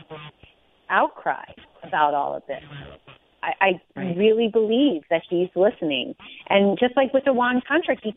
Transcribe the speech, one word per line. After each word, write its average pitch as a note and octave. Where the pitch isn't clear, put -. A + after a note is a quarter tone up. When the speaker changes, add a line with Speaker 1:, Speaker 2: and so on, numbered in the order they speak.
Speaker 1:
outcry -
about D#3
all C#3
of C#3
this. C3+
I, E3
I F#3+
Speaker 2:
Right. F3+
Speaker 1:
really A3
believe A3
that E3
he's F3+
listening. E3
And G3+
just B3
like C4+
with C4+
the C4+
Iran-Contra, B3
he G#3+